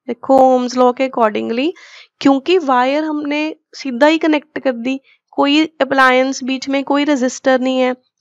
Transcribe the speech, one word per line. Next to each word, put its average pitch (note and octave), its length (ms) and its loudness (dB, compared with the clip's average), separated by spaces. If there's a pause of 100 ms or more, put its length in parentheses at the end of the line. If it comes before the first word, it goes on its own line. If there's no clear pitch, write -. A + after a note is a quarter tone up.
देखो C4 320 0
ओम्स B3+ 380 2
लॉ B3 160 4
के C4 160 -2
accordingly, A3+ 640 -2 (480)
क्योंकि C#4 380 2
वायर C4+ 460 0
हमने D4+ 520 -6 (180)
सीधा C4 320 -2
ही D#4+ 120 4
कनेक्ट D#4 400 -2
कर C4 140 -2
दी, B3 280 -6 (300)
कोई C#4+ 340 2 (160)
अप्लायंस C4 640 2
बीच C4 240 -6
में C#4 160 -2
कोई C#4+ 200 0
रेजिस्टर C4 560 0
नहीं B3+ 180 -2
है, B3+ 180 0 (240)